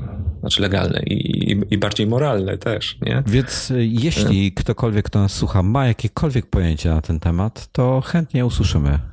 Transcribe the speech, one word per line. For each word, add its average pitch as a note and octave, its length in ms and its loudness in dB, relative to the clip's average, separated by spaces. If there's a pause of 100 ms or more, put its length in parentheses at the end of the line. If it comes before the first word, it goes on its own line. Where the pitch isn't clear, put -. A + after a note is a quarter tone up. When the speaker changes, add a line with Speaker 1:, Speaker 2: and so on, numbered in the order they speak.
(400)
Speaker 1:
znaczy G2+ 220 -2
legalne F#2 420 0
i, - 480 -2
i, G#2 180 2
i G#2 80 2
bardziej G#2 300 -2
moralne A2 500 0
też, - 440 -4
nie? B2+ 260 -2
Speaker 2:
Więc, B2 440 0
y, A#2+ 140 2
jeśli A2 640 2
Speaker 1:
Y. F#2 40 0
Speaker 2:
ktokolwiek, G#2+ 540 0
kto - 140 0
nas G2 140 2
słucha, G2+ 300 2
ma B2 240 2
jakiekolwiek B2 600 0
pojęcie E2+ 400 2
na D#2+ 120 2
ten D#2+ 180 -2
temat, F2 520 -2
to C3 300 2
chętnie C#3+ 440 0
usłyszymy, D2 540 2 (140)